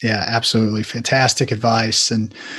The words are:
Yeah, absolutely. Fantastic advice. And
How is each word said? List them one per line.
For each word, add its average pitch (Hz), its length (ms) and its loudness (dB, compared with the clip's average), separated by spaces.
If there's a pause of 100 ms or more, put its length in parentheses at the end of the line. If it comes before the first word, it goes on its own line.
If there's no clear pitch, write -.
Yeah, 110 240 0
absolutely. 110 580 0
Fantastic 127 680 0
advice. 113 600 2
And 110 220 -2 (260)